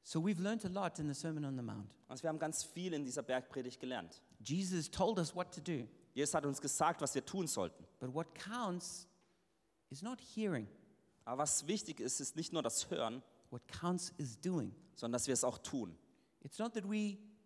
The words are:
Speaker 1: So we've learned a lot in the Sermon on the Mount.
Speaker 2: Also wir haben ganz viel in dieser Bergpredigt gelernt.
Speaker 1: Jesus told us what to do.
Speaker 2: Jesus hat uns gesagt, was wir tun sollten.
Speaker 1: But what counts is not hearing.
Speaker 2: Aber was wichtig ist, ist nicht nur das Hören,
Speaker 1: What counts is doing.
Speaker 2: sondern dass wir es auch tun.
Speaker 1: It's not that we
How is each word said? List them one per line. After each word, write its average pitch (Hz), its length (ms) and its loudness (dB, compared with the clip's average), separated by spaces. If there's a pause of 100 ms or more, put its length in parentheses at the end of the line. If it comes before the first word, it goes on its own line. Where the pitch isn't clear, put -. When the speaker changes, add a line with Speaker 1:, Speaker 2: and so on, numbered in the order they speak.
Speaker 1:
So - 180 -2
we've 175 200 4
learned 214 240 0
a 190 40 0
lot 190 300 -2
in 151 100 0
the 139 60 0
Sermon 156 300 -2
on 135 120 -2
the 127 60 -2
Mount. 104 320 -6 (140)
Speaker 2:
Also 127 160 -8
wir 165 60 4
haben 156 80 -2
ganz 156 260 0
viel 180 280 -4
in 147 120 0
dieser 127 180 -2
Bergpredigt 127 580 -2
gelernt. 127 400 -6 (200)
Speaker 1:
Jesus 175 500 0
told 190 280 4
us 165 160 0
what 180 200 -4
to - 60 -8
do. 143 260 -2 (280)
Speaker 2:
Jesus 143 200 2
hat 151 100 4
uns 139 160 2
gesagt, 156 400 4
was 143 140 0
wir 135 100 2
tun 190 220 0
sollten. 87 380 0 (160)
Speaker 1:
But 127 120 -4
what 160 220 -4
counts 202 720 -4 (840)
is 139 120 -10
not 240 160 -4 (160)
hearing. 180 320 2 (580)
Speaker 2:
Aber 131 180 2
was 147 260 4
wichtig 180 320 0
ist, 123 200 0
ist 139 140 -4
nicht 160 180 -2
nur 160 100 2
das - 280 0
Hören, 127 320 0 (280)
Speaker 1:
What 123 180 -8
counts 175 480 0
is 123 240 -4
doing. 151 320 0 (240)
Speaker 2:
sondern 117 220 -2
dass - 100 2
wir 131 60 6
es 120 100 4
auch 127 140 2
tun. 98 380 -2 (460)
Speaker 1:
It's - 160 -12
not 226 160 0
that 214 140 0
we 208 300 2 (280)